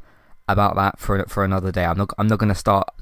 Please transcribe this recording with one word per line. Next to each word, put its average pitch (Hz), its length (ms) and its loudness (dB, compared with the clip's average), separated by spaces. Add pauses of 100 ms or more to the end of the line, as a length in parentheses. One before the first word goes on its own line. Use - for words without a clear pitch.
(480)
about 101 300 2
that 98 220 0
for, 98 260 -2
for - 180 -2
another 95 300 -2
day. 92 100 0
I'm 85 140 0
not, 98 200 -2
I'm 104 100 0
not 107 120 2
gonna 104 160 2
start, 98 320 2 (140)